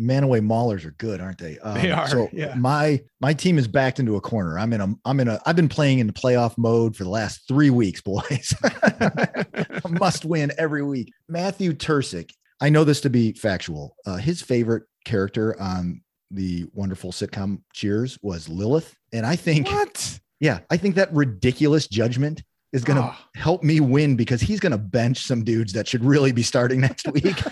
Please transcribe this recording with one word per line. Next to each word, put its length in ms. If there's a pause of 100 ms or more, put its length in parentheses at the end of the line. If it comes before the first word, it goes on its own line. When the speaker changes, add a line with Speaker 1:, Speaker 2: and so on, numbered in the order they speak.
Speaker 1:
Manaway 400
Maulers 440
are 60
good, 280
aren't 180
they? 220
Um, 220
Speaker 2:
They 100
are, 160
Speaker 1:
so 240
Speaker 2:
yeah. 240
Speaker 1:
my, 460 (180)
my 140
team 240
is 100
backed 320
into 160
a 60
corner. 360
I'm 140
in 80
a, 240
I'm 160
in 80
a, 180
I've 120
been 100
playing 320
in 80
the 60
playoff 440
mode 380
for 80
the 60
last 360
three 240
weeks, 320
boys. 560
<laughs> 60
A 1300 (100)
must 240
win 340
every 240
week. 300 (160)
Matthew 460
Tersic, 580 (300)
I 80
know 160
this 160
to 80
be 240
factual. 720
Uh, 100
his 260
favorite 420 (200)
character 580
on 400 (300)
the 400
wonderful 400
sitcom 520 (100)
Cheers 480
was 260
Lilith. 480 (160)
And 140
I 100
think 320
Speaker 2:
What? 540 (180)
Speaker 1:
Yeah, 200 (120)
I 60
think 180
that 180
ridiculous 760
judgment 540 (280)
is 120
gonna 180
Speaker 2:
Ah. 340
Speaker 1:
help 280
me 180
win 340
because 260
he's 180
gonna 200
bench 480
some 160
dudes 300
that 140
should 160
really 280
be 100
starting 400
next 300
week. 240 (160)